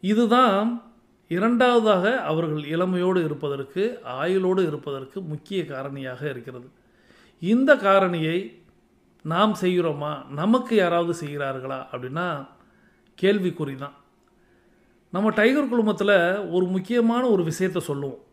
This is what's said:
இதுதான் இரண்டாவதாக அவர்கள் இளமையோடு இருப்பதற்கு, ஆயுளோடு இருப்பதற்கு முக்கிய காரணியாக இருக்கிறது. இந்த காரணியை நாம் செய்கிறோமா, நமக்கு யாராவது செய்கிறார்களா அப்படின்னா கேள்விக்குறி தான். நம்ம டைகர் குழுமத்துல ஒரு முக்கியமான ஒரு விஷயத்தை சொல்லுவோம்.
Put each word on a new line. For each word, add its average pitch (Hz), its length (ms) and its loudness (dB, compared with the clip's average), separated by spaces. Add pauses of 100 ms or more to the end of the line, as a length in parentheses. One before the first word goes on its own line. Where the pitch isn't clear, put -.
இதுதான் 226 800 2 (460)
இரண்டாவதாக 226 920 4
அவர்கள் 151 400 -2
இளமையோடு 180 640 0
இருப்பதற்கு, 151 800 -4
ஆயுளோடு 180 640 0
இருப்பதற்கு 143 540 -8
முக்கிய 170 420 -8
காரணியாக 139 680 -10
இருக்கிறது. 127 420 -12 (720)
இந்த 254 360 4
காரணியை 190 880 0 (600)
நாம் 185 380 0
செய்கிறோமா, 151 680 -2
நமக்கு 226 480 0
யாராவது 170 500 2
செய்கிறார்களா 135 680 -6
அப்படின்னா 139 540 -6 (760)
கேள்விக்குறி 180 520 0
தான். 139 180 -12 (1200)
நம்ம 208 180 2
டைகர் 240 420 2
குழுமத்துல 196 640 2 (140)
ஒரு 180 160 2
முக்கியமான 233 600 0
ஒரு 190 160 4
விஷயத்தை 180 380 -2
சொல்லுவோம். 139 360 -8 (140)